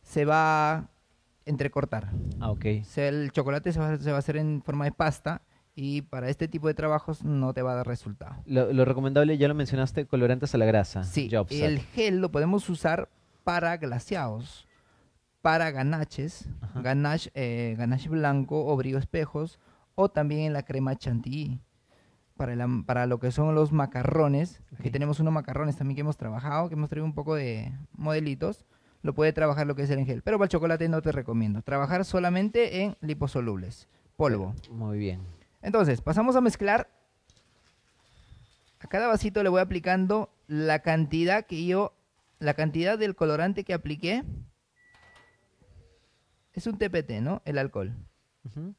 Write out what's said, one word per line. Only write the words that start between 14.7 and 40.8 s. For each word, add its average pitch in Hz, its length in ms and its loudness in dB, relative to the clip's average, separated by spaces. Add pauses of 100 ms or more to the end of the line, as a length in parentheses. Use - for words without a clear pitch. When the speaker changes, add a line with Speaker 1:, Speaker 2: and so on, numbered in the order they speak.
Speaker 1:
para 165 300 4
ganaches, 147 760 -2 (100)
Speaker 2:
Ajá. 123 220 -8
Speaker 1:
ganache, 143 520 0
eh, 117 440 -2
ganache 127 320 0
blanco 147 560 0
o 147 100 2
brillo 131 220 0
espejos, 151 640 -4 (360)
o 196 140 4
también 151 320 0
en 156 120 0
la 143 100 -2
crema 131 320 -2
chantilly, 127 680 -4 (760)
para 123 160 -4
el 120 80 -2
am-, 123 240 -2
para 123 200 0
lo 123 140 0
que 123 120 0
son 151 240 2
los 156 160 4
macarrones. 143 880 2 (180)
Aquí - 100 -4
Speaker 2:
Ok. 120 40 -8
Speaker 1:
tenemos 147 260 0
unos 160 140 2
macarrones 143 440 -2
también 139 180 -2
que 143 60 -6
hemos 151 160 -2
trabajado, 143 520 -4
que 160 60 -8
hemos 151 140 -2
traído 156 160 -4
un 156 80 -2
poco 147 220 -2
de 120 360 -4 (220)
modelitos. 156 720 -2 (380)
Lo 143 120 -2
puede 156 180 4
trabajar 151 320 2
lo 143 80 0
que 139 80 -6
es 143 80 0
el 139 80 2
en 135 80 0
gel, 127 160 -4
pero 214 160 0
para 202 80 4
el 185 60 0
chocolate 165 360 2
no 160 140 0
te 156 100 0
recomiendo. 113 520 0
Trabajar 139 420 0
solamente 190 800 0
en 202 180 -4
liposolubles, 123 840 -4 (280)
polvo. 110 380 0 (140)
Speaker 2:
Eh, - 40 -20
muy 107 280 -4
bien. 92 220 -4 (420)
Speaker 1:
Entonces, 180 380 2
pasamos 220 340 2
a 254 60 6
mezclar. 214 460 2 (1900)
A - 60 -20
cada 214 220 0
vasito 214 340 2
le 196 80 4
voy 180 120 6
aplicando 190 680 0 (140)
la 156 380 0